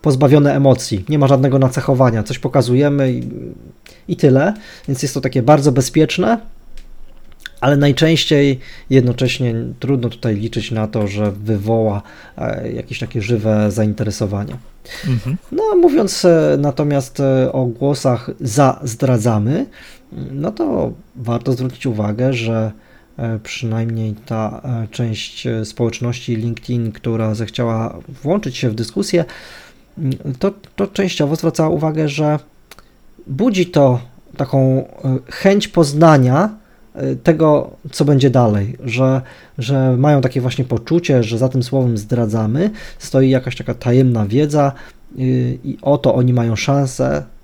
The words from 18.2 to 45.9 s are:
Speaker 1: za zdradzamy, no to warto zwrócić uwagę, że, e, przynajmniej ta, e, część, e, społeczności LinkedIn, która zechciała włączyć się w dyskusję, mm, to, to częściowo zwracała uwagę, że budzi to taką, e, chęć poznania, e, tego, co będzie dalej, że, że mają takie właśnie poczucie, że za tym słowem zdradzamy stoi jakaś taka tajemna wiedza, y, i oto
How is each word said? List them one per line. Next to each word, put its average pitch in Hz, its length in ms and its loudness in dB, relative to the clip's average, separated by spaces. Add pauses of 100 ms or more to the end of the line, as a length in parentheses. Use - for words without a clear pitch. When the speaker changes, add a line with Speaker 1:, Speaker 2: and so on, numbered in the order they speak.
Speaker 1:
za 131 420 2
zdradzamy, 120 840 0 (680)
no 151 200 -4
to 294 400 -2 (240)
warto 117 360 -4
zwrócić 127 340 -4
uwagę, 110 460 0
że, 113 400 -2 (460)
e, 113 240 -4
przynajmniej 113 720 -4 (120)
ta, 110 380 -6
e, 113 260 -4
część, - 560 -6
e, 113 180 -4
społeczności 120 720 -4
LinkedIn, 117 560 -4
która 113 420 -4
zechciała 113 640 -4 (240)
włączyć 156 340 -4
się 127 140 -2
w 107 40 -6
dyskusję, 127 500 -2 (760)
mm, 135 140 -2 (260)
to, 202 140 -2 (240)
to 196 100 -2
częściowo 165 500 -2
zwracała 160 320 0
uwagę, 156 400 -2
że 151 300 0 (880)
budzi 185 400 0
to 135 340 4 (360)
taką, 139 240 0 (440)
e, 131 140 0 (140)
chęć 202 360 2
poznania, 151 840 4 (400)
e, 135 220 -4
tego, 156 540 2 (220)
co - 120 0
będzie 139 260 4
dalej, 117 540 2
że, 131 360 0 (380)
że 131 380 0
mają 143 240 4
takie 127 200 -2
właśnie 127 240 -2
poczucie, 131 580 0
że 113 160 -2
za 127 100 0
tym 127 140 0
słowem 123 360 0
zdradzamy 113 720 -2 (280)
stoi 135 320 2
jakaś 127 260 -2
taka 120 180 -8
tajemna 120 520 2
wiedza, 143 460 0 (460)
y, 127 460 -2
i 139 180 -8
oto 143 320 2